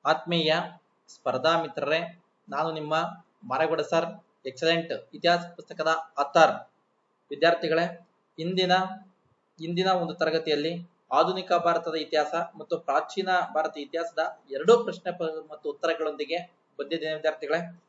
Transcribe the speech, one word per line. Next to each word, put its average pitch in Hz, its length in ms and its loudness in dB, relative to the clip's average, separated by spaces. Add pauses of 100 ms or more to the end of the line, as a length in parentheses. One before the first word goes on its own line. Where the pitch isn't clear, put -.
ಆತ್ಮೀಯ 160 480 2 (540)
ಸ್ಪರ್ಧಾ 151 540 0
ಮಿತ್ರರೇ, 156 600 -4 (260)
ನಾನು 156 240 -2
ನಿಮ್ಮ 156 220 -4 (500)
ಮಾರೇಗೌಡ 151 360 0
ಸರ್, 165 240 2 (420)
ಎಕ್ಸಲೆಂಟ್ 165 680 -2
ಇತಿಹಾಸ 175 300 2 (120)
ಪುಸ್ತಕದ 156 300 -6 (320)
ಆಥರ್. 143 520 6 (600)
ವಿದ್ಯಾರ್ಥಿಗಳೇ, 165 760 2 (320)
ಇಂದಿನ, 180 340 2 (880)
ಇಂದಿನ 175 280 -2
ಒಂದು 175 260 2
ತರಗತಿಯಲ್ಲಿ 160 760 -2 (220)
ಆಧುನಿಕ 180 400 2
ಭಾರತದ 170 420 0
ಇತಿಹಾಸ 151 400 -2 (220)
ಮತ್ತು 165 220 -6
ಪ್ರಾಚೀನ 160 500 -2 (260)
ಭಾರತ 156 240 -2
ಇತಿಹಾಸದ 165 400 -6 (320)
ಎರಡೂ 165 340 4
ಪ್ರಶ್ನೆ 175 340 -8
ಪ-, 160 320 -6
ಮತ್ತು 151 200 -8
ಉತ್ತರಗಳೊಂದಿಗೆ 160 840 -4 (240)
ಬಂದಿದ್ದೇನೆ 156 360 -4
ವಿದ್ಯಾರ್ಥಿಗಳೇ. 156 440 -2 (300)